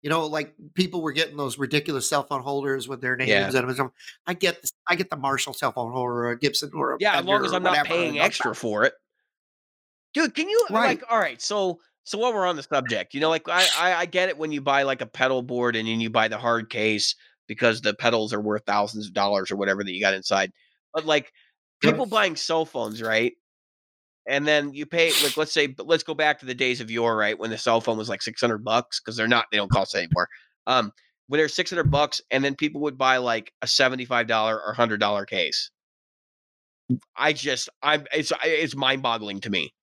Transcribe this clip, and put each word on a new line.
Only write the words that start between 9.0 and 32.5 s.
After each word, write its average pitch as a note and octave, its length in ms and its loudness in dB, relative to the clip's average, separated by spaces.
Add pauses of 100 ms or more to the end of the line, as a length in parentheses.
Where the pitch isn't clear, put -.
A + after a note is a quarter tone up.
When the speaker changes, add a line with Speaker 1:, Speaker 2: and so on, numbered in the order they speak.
Speaker 2:
Dude, D4 200 0
can D#4+ 140 -4
you, A4 200 2
Speaker 1:
Right. B3 300 2
Speaker 2:
like, - 120 -16
all A3+ 80 4
right, C#3+ 220 -2
so, F#3+ 400 -2 (240)
so - 140 -8
while A#3+ 140 2
we're G3 140 2
on F3 100 0
the C#3 60 -8
subject, B2+ 520 -2
you C#3 60 -4
know, D#3 80 4
like, D#3+ 200 0
I, F3+ 180 4
I, F3 280 2
I F3 120 -2
get F3+ 240 0
it C#3+ 80 -6
when D#3 140 -4
you C#3+ 80 -4
buy, C#3 220 2
like, C3+ 200 0
a A#2 40 -8
pedal C3 360 0
board B2 340 0
and A2 100 -2
then A2+ 140 0
you A2+ 100 0
buy A2 180 2
the G#2+ 100 -4
hard A#2 320 0
case G#2+ 440 0 (320)
because A2+ 360 0
the G#2 120 0
pedals A#2 380 0
are G#2 80 -2
worth G#2+ 260 -2
thousands G#2 400 -2
of F#2 60 -16
dollars G2+ 380 0
or G2 60 -4
whatever G2 280 0
that F#2+ 80 -6
you F#2 80 -6
got G2 140 4
inside, F#2+ 380 0 (420)
but, D#3 100 -4
like, D3+ 280 0 (500)
Speaker 1:
Yep. A3 120 4
Speaker 2:
people C4 120 -2
buying G3 300 0
cell D#3+ 280 0
phones, A2+ 380 -6
right? A2 320 2 (960)
And C#3 180 0
then D3 280 2
you D3 120 -8
pay, E3 320 2
like, C#3+ 200 0
let's D3+ 140 -2
say, D3 160 2
but C3 200 -12
let's D#3+ 160 2
go D#3+ 100 -6
back D3+ 260 0
to C3 60 -16
the B2+ 80 -6
days B2+ 260 0
of A2+ 100 -8
yore, A#2 260 2
right, G#2+ 220 0
when A2+ 120 -6
the G#2+ 80 -6
cell A2+ 220 2
phone A2 180 -2
was, A2 120 -6
like, G2 120 -6
six - 180 -8
hundred A2+ 240 0
bucks, A2+ 360 -2
'cause A#2 160 -10
they're A2+ 120 0
not, A#2 240 4
they G#2+ 60 2
don't G2+ 140 -2
cost G2 240 0
anymore. F2 320 0 (380)
Um, A#2 260 2 (360)
when C#3+ 100 0
they're D#3 100 4
six F3 220 -2
hundred E3 200 2
bucks, D3 300 2 (100)
and C3+ 140 2
then C#3 120 0